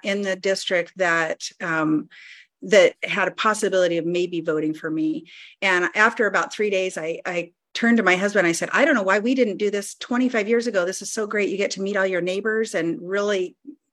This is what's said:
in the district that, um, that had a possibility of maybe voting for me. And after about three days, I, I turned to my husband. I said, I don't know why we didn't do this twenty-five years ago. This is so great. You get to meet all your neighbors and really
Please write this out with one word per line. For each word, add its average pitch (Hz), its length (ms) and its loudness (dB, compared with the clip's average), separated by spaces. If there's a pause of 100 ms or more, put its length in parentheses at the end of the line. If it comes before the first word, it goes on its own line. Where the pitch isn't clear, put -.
in 202 180 -2
the 190 140 -2
district 185 600 -2
that, 165 520 0 (120)
um, 160 480 0 (540)
that 185 400 6
had 180 240 -2
a 170 60 -4
possibility 185 640 2
of 160 100 -2
maybe 175 360 -2
voting 156 320 -2
for 160 140 -8
me. 156 380 -2 (340)
And 180 360 2
after 220 300 4
about 196 260 0
three 208 180 -2
days, 185 260 -2
I, 165 300 -6
I 175 240 -4 (240)
turned 233 220 4
to 220 80 2
my 180 100 6
husband. 196 320 2
I 170 60 2
said, - 200 -4
I 233 120 4
don't 311 100 4
know 220 80 2
why 190 160 2
we 233 160 0
didn't 220 220 2
do 202 140 0
this 202 260 -6
twenty-five 240 520 -2
years 233 200 0
ago. 196 160 0
This 185 180 -6
is 190 100 -10
so 214 140 -4
great. 208 220 -2
You 190 80 -4
get 196 160 -2
to 190 100 -8
meet 202 140 -4
all 190 100 0
your 185 140 0
neighbors 208 560 -2
and 170 240 -2
really 190 560 -2 (360)